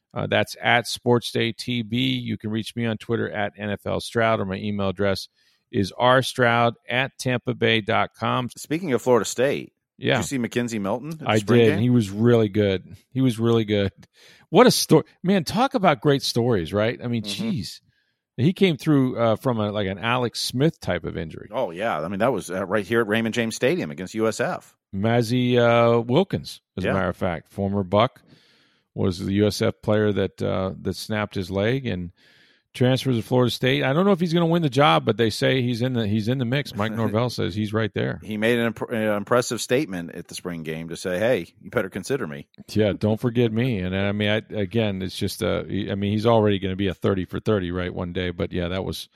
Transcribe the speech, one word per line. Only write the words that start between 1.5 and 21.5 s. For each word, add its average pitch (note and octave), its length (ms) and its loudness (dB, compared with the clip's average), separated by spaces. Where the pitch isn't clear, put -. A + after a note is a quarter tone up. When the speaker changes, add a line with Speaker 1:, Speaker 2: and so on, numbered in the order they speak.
Speaker 1:
T A#2+ 300 -4
B. B2 360 -2
You A2+ 200 -6
can G#2+ 120 -6
reach A2 240 -6
me A#2 120 -4
on A2 100 -2
Twitter A2 340 -4
at G2+ 280 -4
N G#2 120 -4
F G2+ 160 -6
L F#2+ 140 -2
Stroud, A2+ 400 0
or G2+ 60 -4
my F#2+ 100 -6
email G2+ 320 -4
address F#2+ 400 -2
is F#2+ 260 -2
r B2+ 260 4
stroud A#2 520 2
at C3 300 -4
tampa B2+ 360 -4
bay A2+ 280 2
dot G2+ 320 -2
com. A#2+ 420 -2
Speaker 2:
Speaking E3 360 -6
of A#2 100 0
Florida A#2+ 240 4
State, A#2+ 480 -2
Speaker 1:
Yeah. - 160 0
Speaker 2:
did B2+ 60 0
you - 40 -2
see C3+ 140 -4
McKenzie A#2 420 -2
Milton A#2 300 -4
at D#3+ 80 -12
the D3+ 100 -10
Speaker 1:
I G#2+ 100 4
Speaker 2:
spring A#2+ 220 4
Speaker 1:
did. A2+ 120 6
Speaker 2:
game? D#3+ 80 0
Speaker 1:
He B2 100 2
was A2+ 200 4
really A2+ 380 4
good. G2 480 0
He C3 100 -4
was B2 180 2
really A#2 280 2
good. G2+ 260 0
What E3 180 8
a G#3+ 40 6
story. - 340 4
Man, D#3+ 220 2
talk B3 300 -2
about F3+ 260 2
great C#3 220 2
stories, A2 500 0
right? G#2+ 300 0
I B2 60 -6
mean, A#2 160 -2
Speaker 2:
Mm-hmm. G2+ 260 -6
Speaker 1:
jeez. A2+ 300 -6
He E3 160 4
came F3+ 240 2
through, C3+ 400 2
uh, A2+ 180 4
from A#2+ 220 -2
a, G#2 140 0
like, G2+ 160 -2
an G2+ 100 -6
Alex A#2 420 -2
Smith C#3 400 0
type F2 240 -4
of D#2+ 140 -8
injury. E2 340 -10